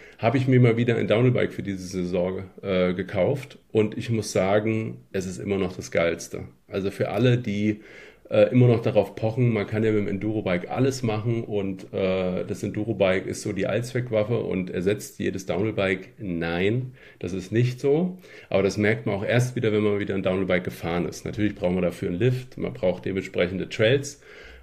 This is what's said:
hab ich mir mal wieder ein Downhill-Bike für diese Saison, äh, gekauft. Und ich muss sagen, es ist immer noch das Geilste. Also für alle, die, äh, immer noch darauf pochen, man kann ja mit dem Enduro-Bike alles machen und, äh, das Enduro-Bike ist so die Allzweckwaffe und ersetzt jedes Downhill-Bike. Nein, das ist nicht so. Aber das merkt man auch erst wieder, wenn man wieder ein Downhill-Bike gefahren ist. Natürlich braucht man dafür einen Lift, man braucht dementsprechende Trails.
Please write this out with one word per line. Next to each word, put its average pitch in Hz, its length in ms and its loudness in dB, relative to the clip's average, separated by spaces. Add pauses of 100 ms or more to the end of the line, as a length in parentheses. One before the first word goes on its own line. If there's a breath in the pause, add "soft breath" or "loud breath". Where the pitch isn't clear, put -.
(200 loud breath)
hab 117 160 2
ich 127 120 0
mir 127 120 6
mal 117 180 6
wieder 120 200 2
ein 107 100 0
Downhill-Bike 110 460 4
für - 100 -8
diese 92 240 -6
Saison, 92 560 -2 (180)
äh, 90 320 2
gekauft. 95 640 -2 (140)
Und 107 260 2
ich 123 120 -6
muss 110 240 -2
sagen, 110 640 0 (160)
es 95 120 -2
ist 92 140 -8
immer 98 180 -2
noch 95 180 -2
das - 160 -12
Geilste. 85 520 -2 (240)
Also 98 240 -4
für - 180 -4
alle, 120 280 4
die, 104 440 -2 (480 loud breath)
äh, 107 220 6
immer 123 160 6
noch 117 140 4
darauf 104 340 2
pochen, 120 360 0
man 104 160 0
kann 107 160 0
ja 110 80 2
mit 107 100 2
dem 101 60 -2
Enduro-Bike 98 600 -2
alles 127 340 0
machen 113 400 -2
und, 98 500 -6
äh, 95 520 0
das 95 180 -8
Enduro-Bike 98 640 0
ist - 140 -6
so 110 100 -6
die 92 160 -2
Allzweckwaffe 117 720 -2
und 92 300 -2
ersetzt 92 500 -2
jedes 95 260 -4
Downhill-Bike. 95 760 -2
Nein, 92 720 -2 (260 loud breath)
das 90 140 -8
ist 92 180 -8
nicht 123 300 2
so. 165 360 2 (320 loud breath)
Aber 95 140 2
das 98 140 0
merkt 110 280 2
man 101 100 0
auch 98 100 -4
erst 123 320 2
wieder, 110 160 2
wenn 104 100 2
man 101 160 2
wieder 101 160 -2
ein 98 80 -2
Downhill-Bike 92 400 2
gefahren 87 440 -4
ist. - 180 -10
Natürlich 101 300 -2
braucht 90 180 0
man 92 100 0
dafür 90 260 -2
einen 87 100 -4
Lift, 127 380 0
man 90 160 -6
braucht 90 320 -2
dementsprechende 92 600 -2
Trails. 127 540 0 (420 loud breath)